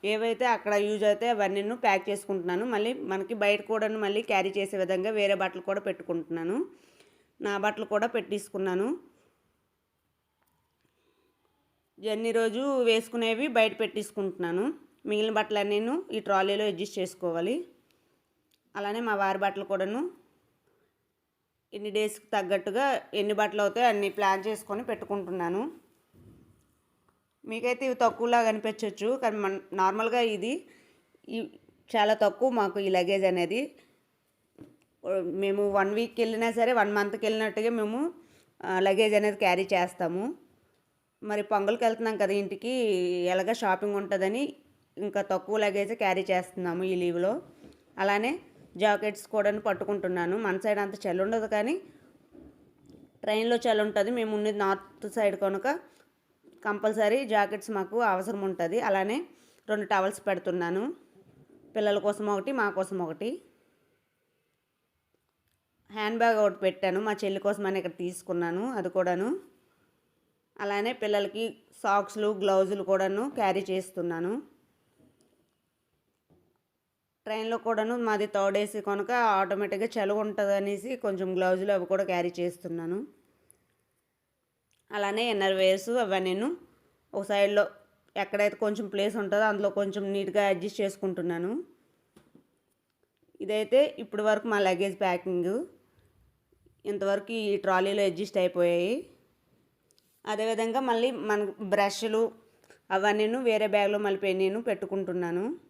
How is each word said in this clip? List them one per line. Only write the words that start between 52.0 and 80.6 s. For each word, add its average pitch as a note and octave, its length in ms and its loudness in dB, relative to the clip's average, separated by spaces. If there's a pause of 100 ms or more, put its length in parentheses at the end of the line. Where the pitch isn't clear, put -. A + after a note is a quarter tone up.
ట్రైన్లో A3+ 360 2 (100)
చలి G#3+ 200 4
ఉంటుంది. G#3 320 0
మేము A3 200 -2
ఉన్నది G#3+ 260 0
నార్త్ G3 420 -4 (120)
సైడ్ G3 260 2
కనుక G3 220 -2 (960)
కంపల్సరీ G#3+ 540 2 (140)
జాకెట్స్ G3+ 440 0
మాకు G3 220 -2 (120)
అవసరం G3 360 -2
ఉంటుంది. F3+ 400 -2
అలానే G3 280 2 (540)
రెండు G#3+ 240 -2
టవల్స్ G3 340 0
పెడుతున్నాను, F#3 560 -2 (920)
పిల్లల G#3 320 2
కోసం G#3 260 -2
ఒకటి, G3 260 -2
మా G#3 80 2 (120)
కోసం F#3+ 260 -4
ఒకటి. D#3+ 240 -6 (2750)
హ్యాండ్ G#3+ 280 -2
బ్యాగ్ A3+ 200 6
ఒకటి F#3+ 220 4
పెట్టాను, F#3 420 2
మా G#3+ 60 0 (100)
చెల్లి G3 240 -2
కోసం G3+ 220 0
అని F#3+ 120 0
ఇక్కడ F3+ 220 -8
తీసుకున్నాను, F3 640 -4 (140)
అది F#3 180 -4
కూడాను. F3+ 320 2 (1400)
అలానే G3+ 280 -2 (100)
పిల్లలకి G#3 420 0 (400)
సాక్స్లు, G3+ 440 2 (140)
గ్లౌజులు G3 480 4
కూడాను G3 340 2 (140)
క్యారీ G3 320 2
చేస్తున్నాను. F3 600 -2 (3000)
ట్రైన్లో A3 320 -2 (100)
కూడాను A3+ 280 0 (120)
మాది G#3 260 0
థర్డ్ G3 300 2
ఏసీ G#3 260 -6
కనుక G3+ 200 -4 (280)
ఆటోమేటిక్‌గా G3 580 0
చలి G#3 200 0 (100)
ఉంటుంది G3+ 340 0